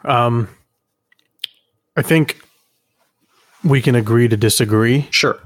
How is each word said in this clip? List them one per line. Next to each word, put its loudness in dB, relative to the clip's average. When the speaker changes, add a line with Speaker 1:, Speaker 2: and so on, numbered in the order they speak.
Speaker 1:
Um, 0
I -2
think -2
we 2
can 0
agree 2
to 0
disagree. 0
Speaker 2:
Sure. -2